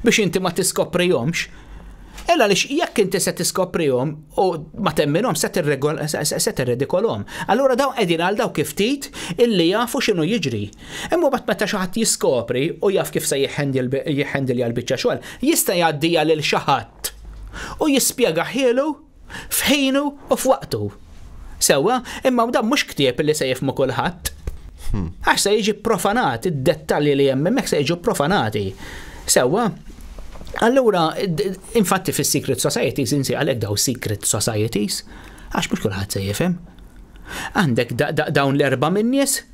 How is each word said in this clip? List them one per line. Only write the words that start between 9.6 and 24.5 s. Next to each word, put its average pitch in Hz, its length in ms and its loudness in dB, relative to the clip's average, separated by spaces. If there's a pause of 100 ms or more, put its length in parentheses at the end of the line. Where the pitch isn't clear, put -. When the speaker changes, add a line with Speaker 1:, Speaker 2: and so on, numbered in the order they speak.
Speaker 1:
jafu 240 260 0
x'inhu 180 300 2
jiġri. 143 320 0 (480)
Imma 330 180 4
mbagħad 247 240 0
meta 202 160 0
xi 196 140 -2
ħadd 185 180 -4
jiskopri 131 640 2 (160)
u 202 160 2
jaf 151 160 0
kif - 160 -2
se 139 140 0
jieħendil 131 500 0
bi-, 135 160 -2
jieħendilja 131 640 0
l-biċċa 117 320 -2
xogħol, 143 160 0 (240)
jista' 254 320 2
jgħaddiha 165 540 2
lil 156 180 2
xi - 160 0
ħadd - 480 -2 (720)
u 311 80 2
jispjega 180 600 2
ħielu 262 340 2 (640)
f'ħinu 277 540 2 (260)
u - 80 2
f'waqtu. 127 440 0 (760)
Sewwa, 185 400 4 (240)
imma 240 320 2
dan 226 160 2
mhux 285 160 2
ktieb 131 320 2
illi 151 160 2
se 135 160 0
jifhmu 135 240 -2
kulħadd. 135 560 -2 (640)